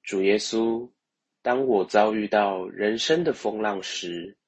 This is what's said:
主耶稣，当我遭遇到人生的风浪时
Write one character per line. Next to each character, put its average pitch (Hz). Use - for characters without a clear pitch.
主 95
耶 98
稣， 113
当 127
我 101
遭 107
遇 107
到 98
人 107
生 160
的 156
风 107
浪 101
时 87